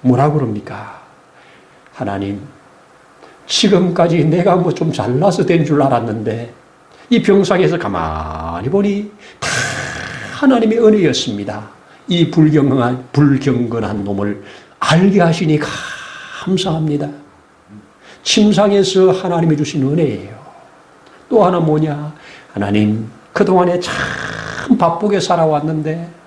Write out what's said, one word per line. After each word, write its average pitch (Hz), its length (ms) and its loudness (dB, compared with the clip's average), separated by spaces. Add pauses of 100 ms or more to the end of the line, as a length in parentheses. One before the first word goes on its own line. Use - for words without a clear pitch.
뭐라 127 300 4
그럽니까? 107 680 -6 (920)
"하나님, 98 460 -6 (1040)
지금까지 170 800 2
내가 175 300 2
뭐 170 180 0
좀 160 180 -2
잘나서 147 540 0
된 170 200 2
줄 147 160 2
알았는데 113 720 -2 (560)
이 233 120 4
병상에서 185 560 2
가만히 80 920 -6
보니 202 420 -2 (280)
다 - 80 -8 (920)
하나님의 233 400 2
은혜였습니다. 117 880 0 (400)
이 170 240 2
불경건한, 139 800 2
불경건한 120 920 0
놈을 101 400 -4 (360)
알게 185 420 4
하시니 160 380 2 (840)
감사합니다." 156 680 -2 (1120)
침상에서 196 880 4
하나님이 165 440 0
주신 139 280 -2
은혜예요. 135 520 -2 (920)
또 220 160 4
하나 180 140 2
뭐냐? 151 540 -2 (400)
하나님, 107 560 0 (220)
그동안에 180 480 2
참 - 1000 -4
바쁘게 190 440 0
살아왔는데 160 960 -2 (100)